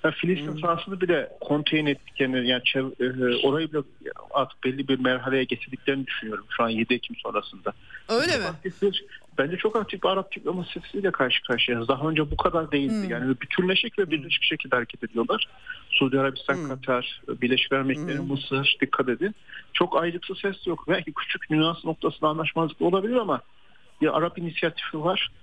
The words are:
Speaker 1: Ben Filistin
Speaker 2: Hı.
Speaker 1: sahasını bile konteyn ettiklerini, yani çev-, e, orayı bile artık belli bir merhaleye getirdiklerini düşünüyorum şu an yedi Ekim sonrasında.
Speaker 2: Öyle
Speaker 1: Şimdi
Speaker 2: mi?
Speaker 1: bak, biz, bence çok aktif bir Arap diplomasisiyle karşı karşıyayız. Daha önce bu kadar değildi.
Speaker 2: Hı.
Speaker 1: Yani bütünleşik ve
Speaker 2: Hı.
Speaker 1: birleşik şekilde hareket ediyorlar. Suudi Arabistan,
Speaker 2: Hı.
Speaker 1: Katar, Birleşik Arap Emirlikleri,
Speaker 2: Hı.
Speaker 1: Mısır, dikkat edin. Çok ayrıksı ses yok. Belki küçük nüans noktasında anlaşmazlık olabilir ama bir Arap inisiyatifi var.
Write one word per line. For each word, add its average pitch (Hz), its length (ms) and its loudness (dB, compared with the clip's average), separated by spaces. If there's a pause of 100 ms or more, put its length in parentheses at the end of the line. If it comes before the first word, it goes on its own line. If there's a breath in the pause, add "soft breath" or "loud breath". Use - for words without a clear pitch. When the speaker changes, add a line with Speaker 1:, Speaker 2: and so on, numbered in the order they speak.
Speaker 1:
Ben 160 80 4
Filistin 156 440 0
Speaker 2:
Hı. 151 40 -8
Speaker 1:
sahasını 175 420 -2
bile 175 280 2 (120)
konteyn 151 440 0
ettiklerini, 131 640 0
yani 123 140 0
çev-, 131 400 -2 (400)
e, 135 40 4
orayı 151 260 0
bile 151 80 0 (500)
artık - 320 -2
belli 135 240 -2
bir 131 120 2
merhaleye 127 440 2
getirdiklerini 131 640 -2
düşünüyorum 107 380 -8 (120)
şu 120 60 4
an 113 60 2
yedi 113 240 2
Ekim 120 220 -4
sonrasında. 104 580 -6 (360 loud breath)
Speaker 2:
Öyle 269 220 2
Speaker 1:
Şimdi 285 140 2
Speaker 2:
mi? 160 40 -2
Speaker 1:
bak, 160 60 -8 (100)
biz, 190 260 2 (460 loud breath)
bence 156 200 2
çok 214 180 0
aktif 202 280 -2
bir 185 60 4
Arap 190 260 0
diplomasisiyle 175 760 -4
karşı - 320 2
karşıyayız. 117 440 0
Daha 139 220 2
önce 156 220 0
bu - 60 -2
kadar 165 340 0
değildi. 139 360 2
Speaker 2:
Hı. - 40 -4
Speaker 1:
Yani 127 300 0
bütünleşik 190 580 0
ve 202 40 4
Speaker 2:
Hı. 160 80 0
Speaker 1:
birleşik 147 320 -2
şekilde 135 320 0
hareket 120 280 -2
ediyorlar. 120 440 0 (420 loud breath)
Suudi 135 300 4
Arabistan, 135 380 0
Speaker 2:
Hı. 156 100 -4
Speaker 1:
Katar, 131 600 -2
Birleşik 123 460 2
Arap 135 120 2
Emirlikleri, 143 320 0
Speaker 2:
Hı. 139 60 -2
Speaker 1:
Mısır, 139 580 0
dikkat 135 280 2
edin. 175 260 0 (380 loud breath)
Çok 175 280 2
ayrıksı 175 340 -4
ses 196 320 -4
yok. 165 200 -4
Belki 170 260 0
küçük - 360 -6
nüans 160 360 2
noktasında 156 440 0
anlaşmazlık 160 520 -2
olabilir 190 340 2
ama 185 260 2 (600 soft breath)
bir 156 160 4
Arap 170 200 0
inisiyatifi 160 680 -2
var. 185 260 2 (140)